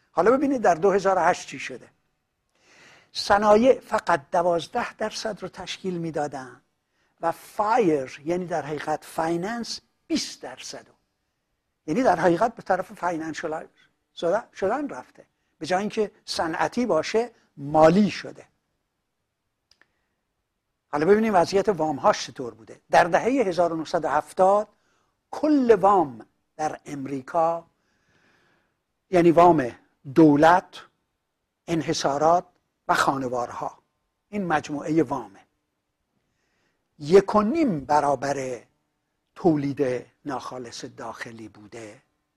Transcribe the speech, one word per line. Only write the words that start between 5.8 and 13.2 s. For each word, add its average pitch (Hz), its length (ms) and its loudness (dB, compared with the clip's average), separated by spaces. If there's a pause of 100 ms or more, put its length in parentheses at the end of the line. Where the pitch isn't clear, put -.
می‌دادن 147 640 -8 (600)
و 165 120 -2
فایر، 180 920 -2
یعنی 175 220 -4
در 165 160 -6
حقیقت 147 420 -6
فایننس، 170 760 -6 (260)
بیست - 360 -6
درصد 127 460 -18
رو. - 60 -20 (920)
یعنی 175 160 -2
در 190 140 4
حقیقت 185 380 0
به - 80 -20
طرف 185 300 -4
فاینانشال 165 760 -8 (500)